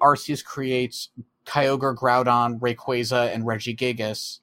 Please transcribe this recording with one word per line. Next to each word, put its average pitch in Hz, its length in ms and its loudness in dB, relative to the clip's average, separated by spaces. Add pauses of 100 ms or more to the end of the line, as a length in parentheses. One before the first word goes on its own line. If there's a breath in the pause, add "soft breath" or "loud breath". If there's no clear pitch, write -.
Arceus 143 420 2
creates 127 640 -4 (360)
Kyogre, 135 500 2
Groudon, 120 640 2
Rayquaza, 120 760 0
and 113 100 -4
Regigigas. 113 1000 -4